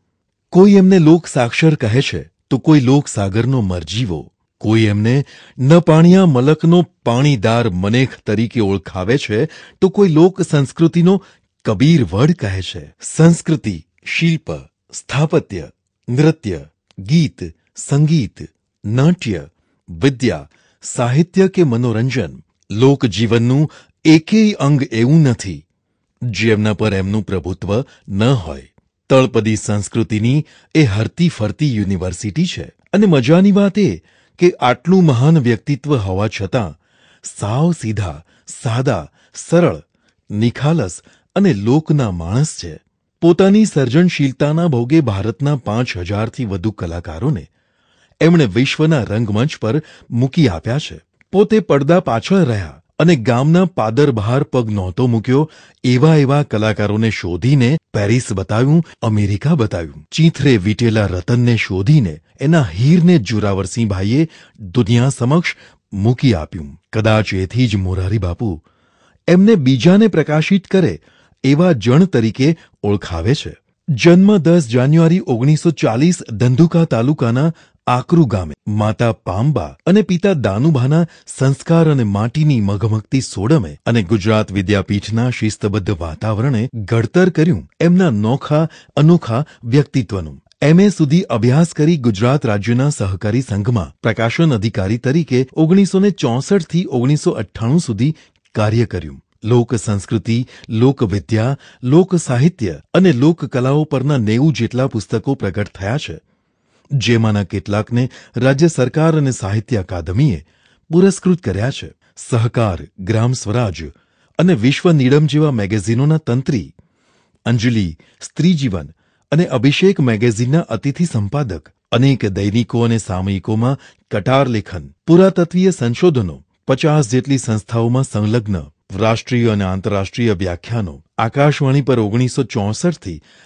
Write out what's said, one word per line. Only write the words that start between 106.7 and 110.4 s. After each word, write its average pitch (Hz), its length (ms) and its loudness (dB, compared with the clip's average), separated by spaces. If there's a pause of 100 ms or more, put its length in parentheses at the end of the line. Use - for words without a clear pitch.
જેમાંના 113 520 0
કેટલાકને 107 600 -4 (320)
રાજ્ય 135 320 2
સરકાર 156 480 0
અને 139 160 0
સાહિત્ય 107 480 -4
અકાદમીએ 90 600 -2 (500)